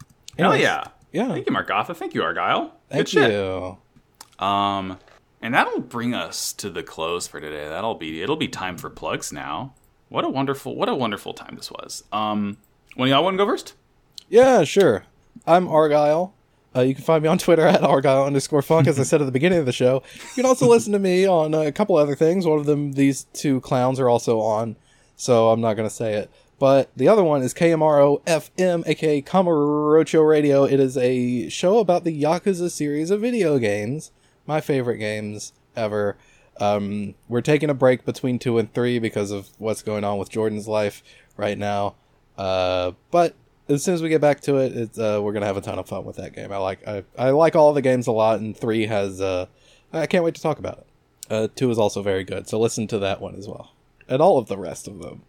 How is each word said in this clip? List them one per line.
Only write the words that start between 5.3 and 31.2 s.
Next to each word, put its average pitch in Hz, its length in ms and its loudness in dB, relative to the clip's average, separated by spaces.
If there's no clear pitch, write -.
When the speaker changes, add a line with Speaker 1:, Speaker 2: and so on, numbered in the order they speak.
Speaker 1:
and 113 120 -6
that'll 349 260 0
bring 120 340 -6
us - 400 -8
to 104 160 -10
the 85 140 -8
close 87 440 -8
for 76 120 -14
today. 76 280 -10
That'll 98 280 -6
be, - 260 -10
it'll 139 140 -4
be 156 120 -4
time 92 300 -10
for 76 120 -14
plugs - 420 -10
now. 76 420 -10
What 120 160 -6
a 339 40 -4
wonderful, 135 460 -6
what 185 140 -4
a 226 60 -4
wonderful 110 380 -6
time - 220 -16
this - 160 -16
was. - 400 -16
Um, 104 460 -4
when 127 140 -2
y'all 139 140 4
wanna 190 140 0
go 202 80 2
first? - 280 -6
Speaker 2:
Yeah, 240 340 6
sure. 139 420 2
I'm 175 220 4
Argyle. 151 640 2
Uh, 127 60 2
you 131 120 2
can - 100 -8
find 160 200 2
me 160 60 2
on 180 100 2
Twitter 165 280 4
<laughs> - 0 -
at 185 160 6
Argyle 139 420 4
underscore 139 360 0
Funk, 160 260 4
as 139 120 2
I 135 40 2
said 147 180 2
at 139 40 0
the 131 60 -4
beginning 170 280 2
of 147 60 0
the 123 80 0
show. 127 300 2
You - 160 -18
can - 20 2
also 254 220 4
listen 226 260 4
to 202 60 2
me 185 260 2
on 160 280 2
a 156 180 0
couple 202 260 0
other 147 180 2
things. 170 300 2
One 156 140 2
of 147 60 -4
them, 147 280 0
these 139 300 2
two 135 280 0
clowns 127 380 0
are 127 100 2
also 117 300 2
on, 110 360 -2
so 113 340 4
I'm 113 120 4
not 113 120 0
gonna 107 160 -4
say 110 240 -6
it. 104 160 -6
But 135 360 4
the 127 120 2
other 208 160 6
one 147 200 2
is 123 100 -4
K 170 180 2
M 160 120 2
R 151 180 6
O 143 240 4
F 160 320 -2
M, 175 300 0
A 151 80 0
K 151 240 0
A - 20 -6
Kamurocho 156 1080 2
Radio. 147 360 4
It 139 160 2
is 131 180 0
a 123 520 0